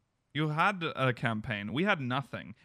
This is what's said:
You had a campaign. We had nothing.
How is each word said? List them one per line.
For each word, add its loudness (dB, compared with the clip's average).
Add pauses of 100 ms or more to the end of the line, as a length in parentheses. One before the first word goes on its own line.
(360)
You 2
had 2 (140)
a 4
campaign. -2
We 2
had 2
nothing. -4